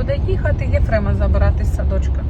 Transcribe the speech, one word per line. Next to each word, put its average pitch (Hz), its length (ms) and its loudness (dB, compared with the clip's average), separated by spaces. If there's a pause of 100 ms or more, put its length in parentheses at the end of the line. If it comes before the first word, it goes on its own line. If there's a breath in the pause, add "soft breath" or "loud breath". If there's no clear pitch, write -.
буде - 180 -2 (100)
їхати, 196 440 0
Єфрема 202 420 0
забирати 196 500 2
з - 100 0
садочка. - 560 0